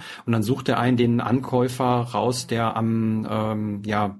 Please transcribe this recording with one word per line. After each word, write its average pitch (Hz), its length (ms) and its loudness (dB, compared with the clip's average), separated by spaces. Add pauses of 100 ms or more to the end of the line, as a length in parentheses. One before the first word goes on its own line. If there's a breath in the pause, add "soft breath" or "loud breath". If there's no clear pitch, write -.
(260 loud breath)
und 120 80 2
dann 113 80 2
sucht 110 280 -2
er 113 100 2
einen 123 180 4
den 120 240 4
Ankäufer 123 880 0
raus, 120 360 0
der 113 280 0
am, 110 540 0
ähm, 107 560 -2
ja, 104 340 0